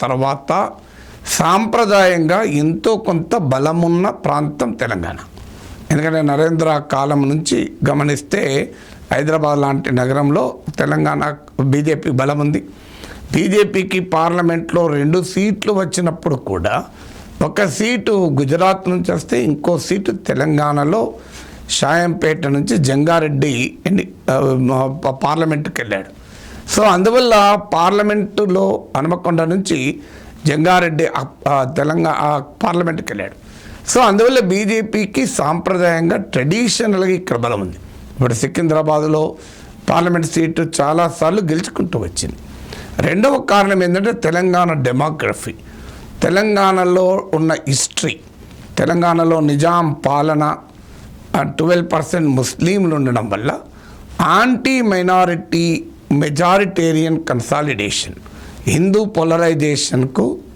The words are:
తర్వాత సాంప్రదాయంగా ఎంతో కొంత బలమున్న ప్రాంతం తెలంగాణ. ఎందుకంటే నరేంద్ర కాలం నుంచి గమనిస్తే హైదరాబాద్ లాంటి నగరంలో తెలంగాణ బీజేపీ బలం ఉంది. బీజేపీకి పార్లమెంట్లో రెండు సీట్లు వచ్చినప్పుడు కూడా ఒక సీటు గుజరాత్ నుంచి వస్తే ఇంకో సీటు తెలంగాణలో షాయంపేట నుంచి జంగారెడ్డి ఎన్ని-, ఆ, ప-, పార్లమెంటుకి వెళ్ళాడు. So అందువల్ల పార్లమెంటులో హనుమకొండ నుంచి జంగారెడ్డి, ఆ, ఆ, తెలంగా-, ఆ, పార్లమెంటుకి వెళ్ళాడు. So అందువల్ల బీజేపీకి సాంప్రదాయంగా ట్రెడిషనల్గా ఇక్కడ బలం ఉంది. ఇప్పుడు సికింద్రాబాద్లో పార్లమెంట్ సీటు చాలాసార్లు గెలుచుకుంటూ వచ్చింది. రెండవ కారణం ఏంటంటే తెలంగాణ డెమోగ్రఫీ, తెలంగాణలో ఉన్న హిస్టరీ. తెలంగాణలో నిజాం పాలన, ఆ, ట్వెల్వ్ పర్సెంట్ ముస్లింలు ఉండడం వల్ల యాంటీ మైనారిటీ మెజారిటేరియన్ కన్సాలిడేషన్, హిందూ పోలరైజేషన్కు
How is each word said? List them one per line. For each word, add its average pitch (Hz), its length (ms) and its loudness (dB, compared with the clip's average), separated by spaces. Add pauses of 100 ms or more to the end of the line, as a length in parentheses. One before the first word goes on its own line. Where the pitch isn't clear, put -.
తర్వాత 135 720 -2 (560)
సాంప్రదాయంగా 196 1160 2
ఎంతో 160 540 0
కొంత 190 400 -2
బలమున్న 170 760 2
ప్రాంతం 147 640 -2
తెలంగాణ. 92 440 -4 (760)
ఎందుకంటే 156 320 0
నరేంద్ర 156 600 2 (100)
కాలం 139 360 2
నుంచి - 440 -2 (180)
గమనిస్తే 147 840 -2 (400)
హైదరాబాద్ 147 460 0
లాంటి 139 360 0
నగరంలో 143 600 2 (240)
తెలంగాణ 147 560 0 (260)
బీజేపీ 147 500 0
బలం 139 280 0
ఉంది. 147 260 0 (680)
బీజేపీకి 190 680 0
పార్లమెంట్లో 170 840 0
రెండు 151 360 2
సీట్లు 202 500 -2
వచ్చినప్పుడు 175 640 -2
కూడా 104 500 -2 (580)
ఒక 180 220 0
సీటు 196 680 0 (100)
గుజరాత్ 180 480 2
నుంచి 180 240 -2
వస్తే 240 320 -2
ఇంకో 160 340 0
సీటు 185 340 -2
తెలంగాణలో 147 1040 0 (560)
షాయంపేట 156 760 0
నుంచి 143 320 0
జంగారెడ్డి 143 960 2 (120)
ఎన్ని-, 180 200 0 (240)
ఆ, 131 760 0
ప-, 135 40 2
పార్లమెంటుకి 151 720 -2
వెళ్ళాడు. 101 420 -6 (540)
So 214 80 4
అందువల్ల 208 720 6 (160)
పార్లమెంటులో 196 1120 2 (120)
హనుమకొండ 165 460 0
నుంచి 165 580 -2 (460)
జంగారెడ్డి, 160 600 2
ఆ, - 200 -4 (220)
ఆ, 139 160 2
తెలంగా-, 156 520 0
ఆ, 147 260 0 (220)
పార్లమెంటుకి 175 480 -2
వెళ్ళాడు. - 300 -10 (520)
So 240 60 6
అందువల్ల 233 400 4
బీజేపీకి 214 840 0
సాంప్రదాయంగా 170 880 0
ట్రెడిషనల్గా 190 920 0
ఇక్కడ 180 260 -2
బలం 117 240 -2
ఉంది. 92 160 -6 (360)
ఇప్పుడు 123 220 0
సికింద్రాబాద్లో 156 1000 0 (560)
పార్లమెంట్ 170 360 2
సీటు 165 440 0 (100)
చాలాసార్లు 165 600 2
గెలుచుకుంటూ 165 580 -2
వచ్చింది. - 360 -6 (640)
రెండవ 214 400 2
కారణం 202 440 2
ఏంటంటే 190 300 2
తెలంగాణ 180 600 2
డెమోగ్రఫీ, 131 800 -2 (680)
తెలంగాణలో 190 1120 2
ఉన్న 160 180 2
హిస్టరీ. - 680 -4 (580)
తెలంగాణలో 165 640 2
నిజాం 151 560 2 (100)
పాలన, 151 500 2 (800)
ఆ, 139 60 0
ట్వెల్వ్ 170 500 0
పర్సెంట్ 160 360 0
ముస్లింలు 160 680 2
ఉండడం 120 360 0
వల్ల 107 200 -2 (720)
యాంటీ 247 600 2
మైనారిటీ 180 1040 2 (280)
మెజారిటేరియన్ 165 1120 2
కన్సాలిడేషన్, 120 880 -2 (540)
హిందూ 190 360 2
పోలరైజేషన్కు 165 1300 0 (180)